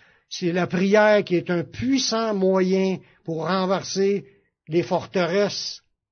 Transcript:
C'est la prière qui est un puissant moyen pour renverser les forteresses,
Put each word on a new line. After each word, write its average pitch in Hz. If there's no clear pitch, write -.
C'est 175
la 175
prière 208
qui 180
est 175
un 170
puissant 226
moyen 190
pour 160
renverser 190
les 165
forteresses, 185